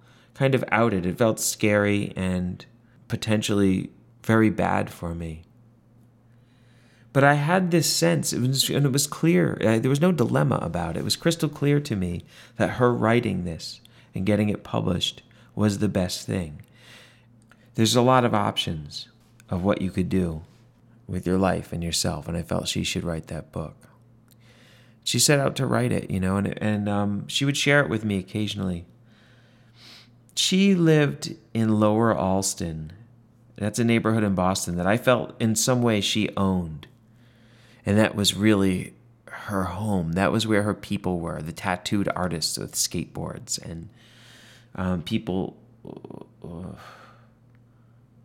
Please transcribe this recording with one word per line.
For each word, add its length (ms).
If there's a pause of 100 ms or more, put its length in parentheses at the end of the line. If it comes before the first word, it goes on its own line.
(340)
kind 200
of 160
outed. 360
It 120
felt 220
scary 760
and 500 (440)
potentially 800 (320)
very 260
bad 400
for 260
me. 280 (1700)
But 120
I 100
had 380
this 200
sense, 400
it 80
was, 300
and 160
it 60
was 160
clear, 520
uh, 200
there 100
was 100
no 120
dilemma 500
about 340
it. 40
It 40
was 120
crystal 320
clear 320
to 160
me 280 (320)
that 180
her 200
writing 500
this 360 (340)
and 100
getting 240
it 140
published 600 (320)
was 240
the 100
best 380
thing. 360 (1120)
There's 220
a 60
lot 220
of 100
options 720 (420)
of 140
what 180
you 80
could 180
do 340 (640)
with 180
your 120
life 340
and 100
yourself, 460
and 80
I 60
felt 260
she 160
should 180
write 240
that 240
book. 380 (1160)
She 140
set 220
out 160
to 100
write 240
it, 200
you 100
know, 160
and, 260
and, 260
um, 380
she 180
would 120
share 240
it 100
with 140
me 140
occasionally. 680 (1500)
She 400
lived 580 (180)
in 280
Lower 360
Alston. 760 (640)
That's 240
a 40
neighborhood 380
in 140
Boston 400
that 100
I 100
felt 440
in 160
some 260
way 180
she 360
owned. 500 (1000)
And 140
that 160
was 200
really 600 (320)
her 380
home. 480
That 180
was 160
where 160
her 120
people 440
were, 240
the 100
tattooed 640
artists 440
with 160
skateboards 840
and, 280 (880)
um, 280
people, 540 (880)
uh, 320 (1500)